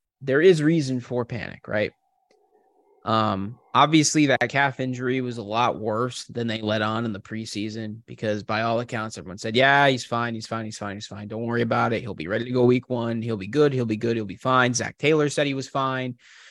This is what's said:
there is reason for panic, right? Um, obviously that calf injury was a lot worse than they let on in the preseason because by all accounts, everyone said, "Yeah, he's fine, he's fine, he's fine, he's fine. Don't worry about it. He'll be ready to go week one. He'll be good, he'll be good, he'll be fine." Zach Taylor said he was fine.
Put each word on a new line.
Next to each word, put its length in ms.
there 220
is 200
reason 380
for 240
panic, 420
right? 260
Um, 520
obviously 540
that 240
calf 280
injury 440
was 160
a 40
lot 380
worse 460
than 200
they 140
let 220
on 240
in 80
the 60
preseason 840
because 380
by 200
all 180
accounts, 360
everyone 220
said, 180
"Yeah, 320
he's 160
fine, 300
he's 120
fine, 200
he's 100
fine, 200
he's 100
fine. 220
Don't 180
worry 160
about 320
it. 80
He'll 100
be 160
ready 160
to 80
go 140
week 240
one. 320
He'll 160
be 80
good, 260
he'll 140
be 100
good, 200
he'll 100
be 100
fine." 380
Zach 240
Taylor 320
said 160
he 80
was 140
fine. 480